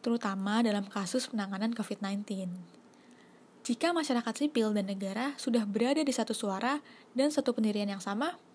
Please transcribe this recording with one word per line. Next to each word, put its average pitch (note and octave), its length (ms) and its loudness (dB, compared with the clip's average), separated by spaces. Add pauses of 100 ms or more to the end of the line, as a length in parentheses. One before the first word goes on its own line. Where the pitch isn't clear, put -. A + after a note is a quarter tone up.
terutama G#3+ 560 0
dalam G#3 320 2
kasus G3+ 400 -2
penanganan G3+ 400 -2
covid G#3 320 -6
nineteen. G3 480 -4 (1120)
Jika E4 320 0
masyarakat A#3+ 400 0
sipil A3+ 400 2
dan G3+ 160 0
negara G3+ 480 -4
sudah A#3 240 2
berada A#3 400 2
di C#4 80 2
satu A3 240 0
suara A3+ 480 -2 (320)
dan C#4+ 160 4
satu C4 240 2
pendirian G#3 320 2
yang G3 160 -6
sama B3+ 320 -2 (200)